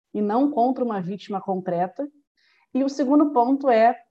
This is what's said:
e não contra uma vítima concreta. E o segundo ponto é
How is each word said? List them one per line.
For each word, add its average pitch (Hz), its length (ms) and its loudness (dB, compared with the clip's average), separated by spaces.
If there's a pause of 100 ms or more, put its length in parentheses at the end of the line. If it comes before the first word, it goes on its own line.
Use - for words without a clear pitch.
(120)
e 208 120 -4
não 240 260 2
contra 262 340 0
uma 220 160 -4
vítima 190 400 -8
concreta. 185 680 -4 (680)
E 262 80 2
o 277 60 0
segundo 294 420 2
ponto 269 380 2
é 233 260 4 (160)